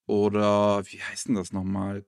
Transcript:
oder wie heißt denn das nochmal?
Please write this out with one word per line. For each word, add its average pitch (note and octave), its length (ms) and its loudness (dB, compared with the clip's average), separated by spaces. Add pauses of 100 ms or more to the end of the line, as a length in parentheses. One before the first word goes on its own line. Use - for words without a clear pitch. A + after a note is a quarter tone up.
oder G#2 800 2
wie - 160 -18
heißt - 260 -10
denn B2 80 2
das F2+ 160 -4
nochmal? G2 560 -4